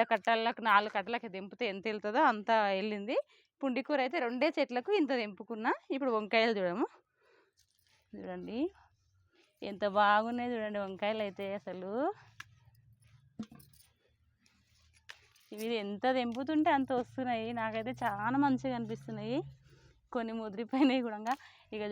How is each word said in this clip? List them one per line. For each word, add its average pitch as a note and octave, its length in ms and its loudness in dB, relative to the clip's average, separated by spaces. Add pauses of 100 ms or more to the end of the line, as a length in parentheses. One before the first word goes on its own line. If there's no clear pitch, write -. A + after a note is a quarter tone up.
కట్టలకు, A3+ 600 2
నాలుగు G#3 260 6
కట్టలకి A#3 380 -4
తెంపితే G3+ 400 -6
ఎంత G3 160 -8
వెళ్తుందో G#3+ 320 0 (100)
అంత G#3 180 -2 (280)
వెళ్ళింది. G#3 380 -4 (460)
పుండి B3+ 260 0
కూర D4 180 0
అయితే C4 180 -2
రెండే B3 320 0
చెట్లకు B3+ 360 -2 (100)
ఇంత C#4+ 100 2 (100)
తెంపుకున్నా. A3 500 -4 (220)
ఇప్పుడు C4 220 -2
వంకాయలు A3 420 2
చూడము, F#3 280 0 (1300)
చూడండి F#3 440 -8 (1120)
ఎంత G3+ 160 -4 (140)
బాగున్నాయి A#3 540 2
చూడండి G#3+ 320 -4
వంకాయలు G#3 420 -2
అయితే G3 180 -8 (140)
అసలు. F#3 320 -10 (3750)
ఇవి A3+ 280 -2
ఎంత G3+ 200 -6 (160)
తెంపుతుంటే C#4 580 0
అంత C4 220 0
వస్తున్నాయి, A#3+ 480 -2 (140)
నాకైతే A3 320 -4 (100)
చాలా G#3+ 420 0
మంచిగా C4 340 2
అనిపిస్తున్నాయి. A3+ 600 -6 (760)
కొన్ని A3+ 260 -4
ముదిరిపోయినాయి B3 640 2
కూడా. A3 300 -4 (400)
ఇక G#3 140 -4